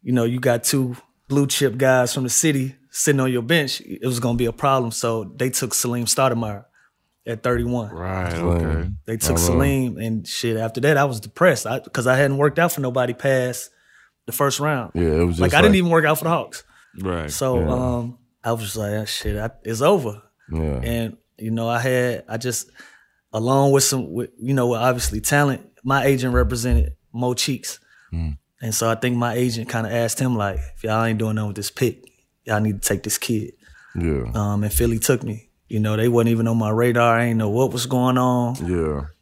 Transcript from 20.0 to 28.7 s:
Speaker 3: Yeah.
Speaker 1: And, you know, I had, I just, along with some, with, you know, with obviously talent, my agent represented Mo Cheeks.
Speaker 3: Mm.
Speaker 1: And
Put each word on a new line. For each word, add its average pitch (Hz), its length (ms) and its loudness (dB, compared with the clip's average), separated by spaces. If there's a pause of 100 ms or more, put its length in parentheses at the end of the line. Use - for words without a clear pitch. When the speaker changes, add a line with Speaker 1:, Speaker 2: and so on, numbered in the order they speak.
Speaker 3:
Yeah. 76 320 -2
Speaker 1:
And, 117 340 -4 (220)
you 110 120 -8
know, 113 180 -2
I 117 100 0
had, 123 500 0
I 110 80 -6
just, 120 320 -6 (600)
along 135 400 4
with 135 120 6
some, 120 280 -2
with, 113 260 -6
you 127 160 -4
know, 123 140 2
with 117 120 0
obviously 120 420 0
talent, 143 400 2 (220)
my 135 220 2
agent 131 280 2
represented 123 600 2 (200)
Mo 123 200 -2
Cheeks. - 460 -6 (340)
Speaker 3:
Mm. 80 240 -4 (240)
Speaker 1:
And 113 140 -4